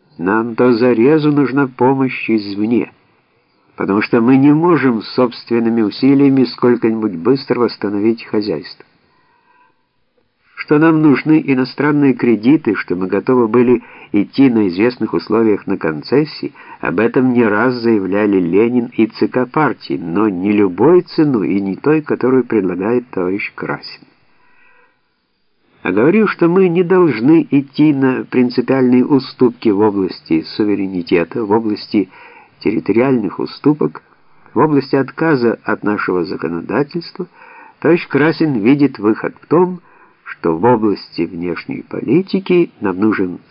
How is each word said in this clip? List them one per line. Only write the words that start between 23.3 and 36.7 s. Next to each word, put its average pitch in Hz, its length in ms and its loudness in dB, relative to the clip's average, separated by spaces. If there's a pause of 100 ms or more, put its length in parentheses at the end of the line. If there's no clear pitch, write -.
Красин. - 500 -10 (1800)
А 87 80 -4
говорю, 170 360 4
что 170 200 0
мы 185 200 4
не 170 140 0
должны 165 680 2
идти 143 420 2
на 131 300 0
принципиальные 123 840 2
уступки 127 640 0
в 101 120 2
области 95 600 -2 (140)
суверенитета, 98 880 -2
в 98 60 -2
области 107 580 -2 (520)
территориальных 117 760 -2
уступок, 151 640 -4 (540)
в - 20 -2
области 143 380 0
отказа 131 680 -2
от 107 200 -6
нашего 95 420 -2
законодательства, 101 1000 -8 (540)